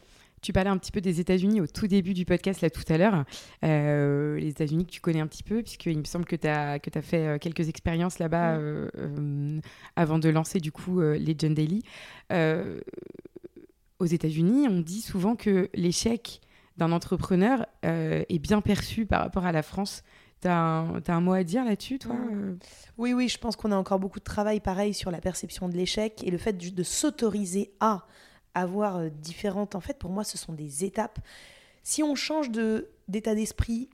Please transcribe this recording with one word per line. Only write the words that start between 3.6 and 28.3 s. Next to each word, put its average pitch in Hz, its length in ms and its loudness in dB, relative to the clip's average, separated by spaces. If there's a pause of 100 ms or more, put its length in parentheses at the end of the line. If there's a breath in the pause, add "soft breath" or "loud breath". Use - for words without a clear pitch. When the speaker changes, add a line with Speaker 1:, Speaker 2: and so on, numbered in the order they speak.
Speaker 1:
Euh, 147 720 2
les 156 80 -2
États-Unis 160 380 0
que - 60 -14
tu - 100 -16
connais 160 180 2
un 156 80 0
petit - 160 -14
peu, 226 200 -2
puisqu'il - 340 -4
me 147 80 -2
semble 175 200 -4
que 175 120 -4
t'as, 147 420 0
que - 100 -10
t'as 156 120 -4
fait, 160 260 0
euh, 151 100 0
quelques 160 300 -2
expériences 170 520 -2
là-bas, 165 380 2
Speaker 2:
Mm. - 40 -2
Speaker 1:
euh, 151 360 -4
euh, 147 640 -4 (380 loud breath)
avant 160 220 4
de 160 100 4
lancer, 160 300 2
du 151 120 -4
coup, 180 300 -2
euh, 151 160 4
Legend 156 360 0
Daily. 156 300 0 (480 loud breath)
Euh, 165 480 0 (1200)
aux 185 60 2
États-Unis, 165 640 4
on 180 100 4
dit 175 220 -4
souvent 202 340 0
que 196 380 2
l'échec - 680 0 (360 soft breath)
d'un 165 160 2
entrepreneur, 190 720 2 (180)
euh, 160 460 0
est 170 100 0
bien 208 220 2
perçu - 440 0
par - 140 2
rapport 180 260 -2
à 175 60 2
la 156 120 2
France. - 380 -6 (380 soft breath)
T'as 180 160 2
un, 165 460 2
t'as 170 120 0
un 165 60 4
mot 180 140 4
à 190 100 4
dire 220 220 0
là-dessus, 233 340 -2
toi, 233 160 -6
Speaker 2:
Mm. 247 160 -4
Speaker 1:
euh ? 196 240 -4 (420 loud breath)
Speaker 2:
Oui, 240 160 0
oui, 247 140 2
je - 100 -4
pense 226 200 -4
qu'on 208 160 0
a - 20 2
encore 190 240 2
beaucoup 190 200 -6
de - 40 -18
travail, 214 380 0
pareil, 202 320 0
sur - 180 -6
la 156 80 -4
perception 180 480 -6
de 175 80 -4
l'échec 214 480 -2
et 185 80 -2
le 175 60 0
fait 214 200 -2
du, 175 140 -8
de 180 120 -2
s'autoriser 202 960 -2
à 208 240 2 (500 loud breath)